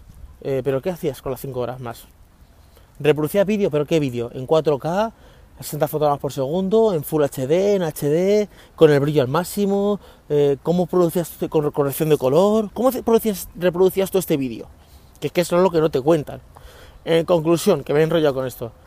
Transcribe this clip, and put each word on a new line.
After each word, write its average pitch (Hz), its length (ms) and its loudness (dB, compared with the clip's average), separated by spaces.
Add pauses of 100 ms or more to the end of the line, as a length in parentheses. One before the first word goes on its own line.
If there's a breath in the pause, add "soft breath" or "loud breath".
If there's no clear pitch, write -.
(420)
Eh, 135 220 -4
¿pero 135 180 -2
qué 190 80 -6
hacías 165 320 -6
con 139 100 -8
las 135 80 -8
cinco 127 200 -8
horas 123 200 -6
más? 120 260 -12 (960 soft breath)
Reproducías 151 460 2
vídeo, 202 240 0
¿pero 147 160 0
qué 165 140 0
vídeo? 120 340 -4
En 120 140 -10
cuatro 151 320 2
K, 196 340 -4 (460 soft breath)
sesenta 151 280 -4
fotogramas 147 320 0
por 139 140 -6
segundo, 190 600 0
en 147 100 -2
Full 143 200 0
H 135 220 -2
D, 190 300 2
en 185 80 0
H 151 260 -4
D, 196 400 2 (260 loud breath)
con 160 140 8
el 143 100 4
brillo 143 220 2
al 123 60 0
máximo, 196 720 -2 (280 loud breath)
eh, 143 360 0
¿cómo 175 240 0
producías 175 440 0 (180)
con 147 200 0
corrección 147 400 -2
de 147 80 4
color? 196 560 2
¿Cómo 247 160 0
hace-, 240 140 -2
producías, 220 520 0
reproducías 180 540 0
todo 190 100 0
este 170 160 0
vídeo? 127 320 -6 (520 soft breath)
Que 147 80 -6
es - 60 -6
que 180 80 2
eso 170 140 -2
es 175 60 4
lo 185 80 4
que 170 100 0
no 156 120 2
te 135 100 -2
cuentan. 135 400 0 (640 loud breath)
En 165 220 2
conclusión, 165 560 2
que - 100 -4
me 147 60 2
he 160 40 4
enrollado 156 300 2
con 131 140 -4
esto, 120 240 -10 (160)